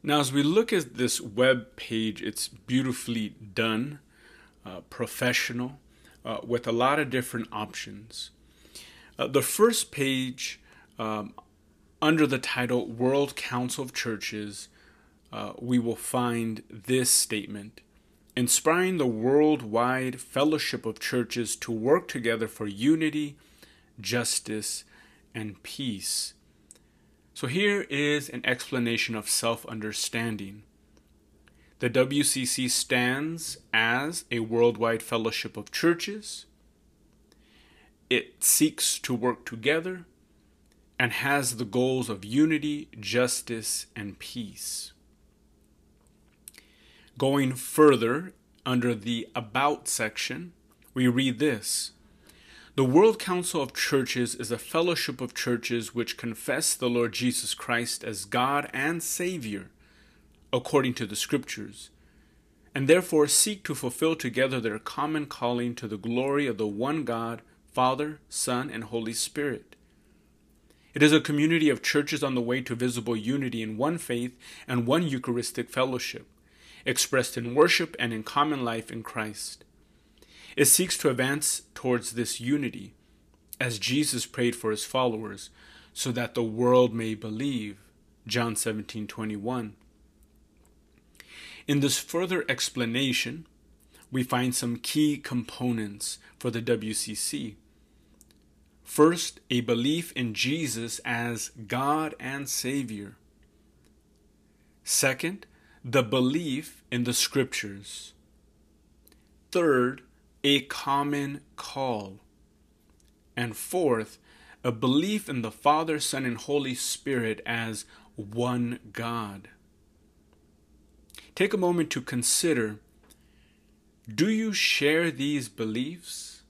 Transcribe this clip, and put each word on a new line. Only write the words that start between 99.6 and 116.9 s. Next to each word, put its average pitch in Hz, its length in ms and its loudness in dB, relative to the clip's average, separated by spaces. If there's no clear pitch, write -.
belief 123 520 0
in 120 200 -4
Jesus 120 720 -4
as 117 460 -4
God 147 500 0
and 135 300 -8
Savior. 113 720 -4
Second, 156 600 0
the 127 180 4
belief 131 880 0
in 120 140 0
the 123 80 0
Scriptures. - 1000 -4
Third, 131 480 4
a 143 160 6
common 143 800 -2
call. 107 640 -4
And 117 200 -2
fourth, 131 640 0
a 127 80 2
belief 143 580 2
in 127 140 -4
the 110 80 -4
Father, 156 480 2
Son, 135 260 -2
and 120 120 -2
Holy 131 400 -2
Spirit 117 680 -2